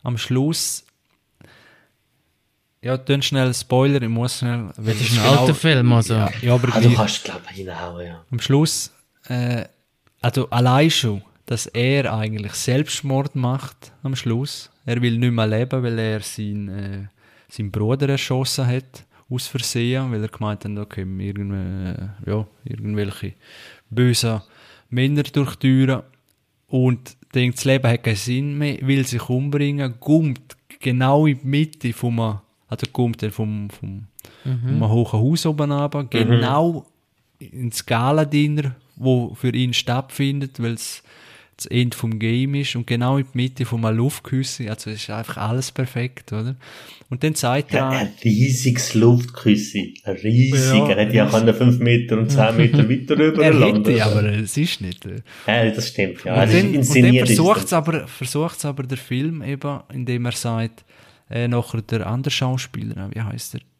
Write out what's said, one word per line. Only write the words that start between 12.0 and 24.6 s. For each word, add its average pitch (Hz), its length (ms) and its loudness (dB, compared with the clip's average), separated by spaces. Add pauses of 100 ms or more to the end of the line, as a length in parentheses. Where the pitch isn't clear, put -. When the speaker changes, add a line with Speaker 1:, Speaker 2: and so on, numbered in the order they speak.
Speaker 1:
eigentlich 107 400 -4
Selbstmord 139 800 -2
macht 131 560 -4 (120)
am 135 120 -4
Schluss... 123 540 -4 (160)
Er 120 160 -2
will 120 160 2
nicht 123 160 2
mehr 113 140 0
leben, 127 340 0
weil 117 160 -2
er 110 220 -2
sein, 104 500 -8
äh, 98 380 -10 (440)
seinen 104 200 -8
Bruder 127 380 0
erschossen 131 580 -2
hat, 127 360 -4 (280)
aus 123 160 -6
Versehen, 123 640 -4
weil 107 100 -4
er 110 60 -4
gemeint 107 380 -6
hat, 104 120 -8
okay, 104 240 -10
irgendw-, 95 920 -6
äh, 101 380 -10
ja, 104 160 -2 (180)
irgendwelche 104 680 -6 (560)
bösen 117 520 0 (500)